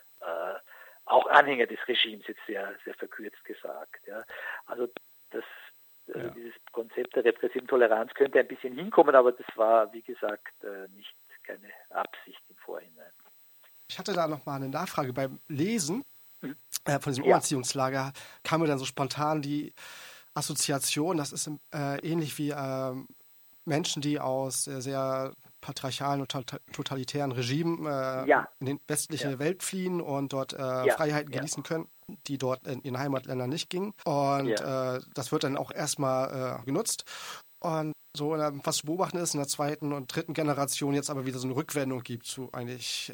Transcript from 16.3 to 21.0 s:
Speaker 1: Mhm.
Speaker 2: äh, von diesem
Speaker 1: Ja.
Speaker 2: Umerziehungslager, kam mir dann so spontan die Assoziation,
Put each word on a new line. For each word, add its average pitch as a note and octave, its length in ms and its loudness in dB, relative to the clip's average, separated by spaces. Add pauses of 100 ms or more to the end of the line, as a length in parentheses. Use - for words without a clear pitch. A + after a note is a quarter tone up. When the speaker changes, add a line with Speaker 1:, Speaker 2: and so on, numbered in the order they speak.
Speaker 1:
Mhm. C#3 160 -8 (280)
Speaker 2:
äh, C#3+ 140 2
von C#3+ 140 -2
diesem C3 120 -2
Speaker 1:
Ja. - 60 8
Speaker 2:
Umerziehungslager, C3+ 800 2 (300)
kam D#3+ 180 2
mir E3 60 4
dann C#3+ 120 4
so C3 60 -4
spontan D3+ 560 0
die D3 320 -4 (600)
Assoziation, D3+ 840 0